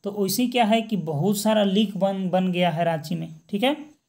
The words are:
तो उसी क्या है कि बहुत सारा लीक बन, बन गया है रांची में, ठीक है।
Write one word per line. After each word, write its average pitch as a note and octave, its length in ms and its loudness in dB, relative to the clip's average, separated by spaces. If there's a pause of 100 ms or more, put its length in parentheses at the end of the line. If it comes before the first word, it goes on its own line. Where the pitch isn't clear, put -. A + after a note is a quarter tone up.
तो G#3 80 -6
उसी G#3 360 0
क्या A#3+ 180 2
है A3+ 180 4
कि A3+ 140 -2
बहुत D#3+ 400 0
सारा G#3+ 280 2
लीक G3 320 0
बन, F#3+ 320 -2
बन F#3 220 2
गया F3 180 2
है E3 160 -2
रांची E3 300 -2
में, D#3+ 140 -8 (200)
ठीक G3+ 140 -2
है। C#4+ 120 2 (340)